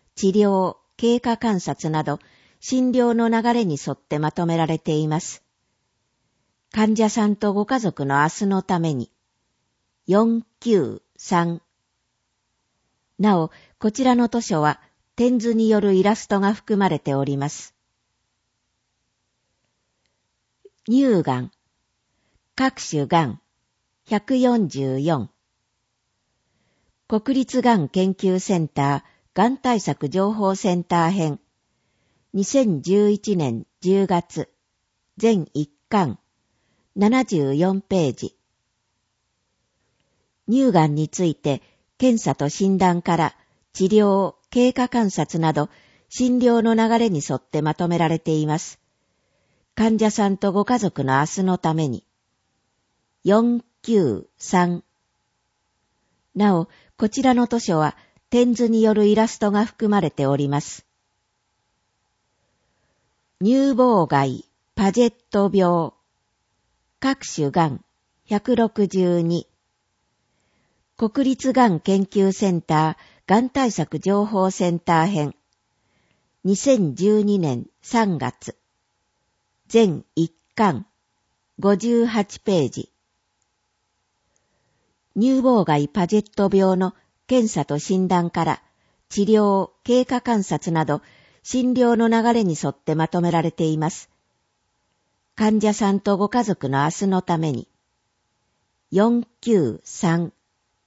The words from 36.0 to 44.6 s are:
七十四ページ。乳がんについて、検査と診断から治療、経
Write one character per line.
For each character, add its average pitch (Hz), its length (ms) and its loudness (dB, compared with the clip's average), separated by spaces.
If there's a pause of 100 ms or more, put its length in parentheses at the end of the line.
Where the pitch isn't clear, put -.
七 185 280 2
十 139 300 -2
四 190 280 0
ペ 175 260 -2
ー 117 60 -4
ジ。 - 220 -14 (2000)
乳 254 240 2
が 165 140 4
ん 147 80 -2
に 151 140 -2
つ - 160 -4
い 160 100 0
て、 - 280 -4 (360)
検 247 240 2
査 139 120 -2
と 143 140 -4
診 190 300 -2
断 175 240 0
か 170 140 0
ら 160 200 -2 (360)
治 190 140 -2
療、 196 500 2 (140)
経 247 220 2